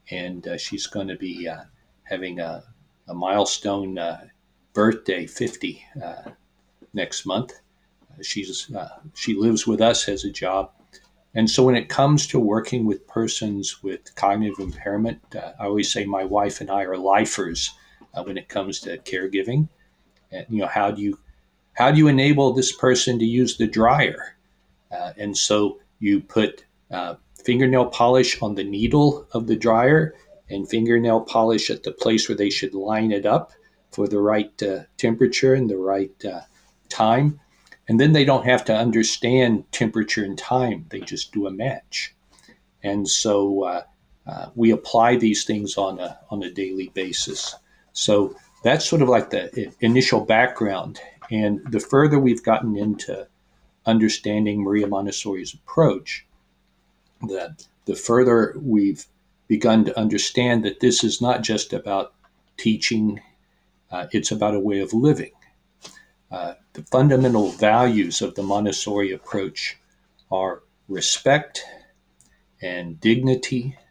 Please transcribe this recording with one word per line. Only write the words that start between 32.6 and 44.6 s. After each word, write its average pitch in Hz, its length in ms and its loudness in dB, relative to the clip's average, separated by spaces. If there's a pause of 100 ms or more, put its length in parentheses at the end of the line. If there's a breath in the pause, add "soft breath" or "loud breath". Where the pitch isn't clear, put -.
line 107 400 -2
it 101 140 -2
up 139 260 0 (380)
for 104 180 -4
the 104 100 -2
right, 104 440 -2
uh, 98 160 -4 (180)
temperature 123 560 2
and 131 160 2
the 98 80 -2
right, 95 480 -4
uh, 90 160 -10 (480)
time. 131 500 2 (480 soft breath)
And 113 140 4
then 151 140 6
they 143 100 6
don't 131 220 4
have 123 180 4
to 110 100 2
understand 117 960 2
temperature 107 540 -2
and 95 140 -8
time. 120 500 -4
They 98 120 -12
just - 300 -12
do 101 160 -4
a 95 40 -8
match. - 640 -8 (680 soft breath)
And 101 240 -4
so, 101 580 0
uh, 90 180 -6 (440)
uh, - 280 -12
we 113 160 4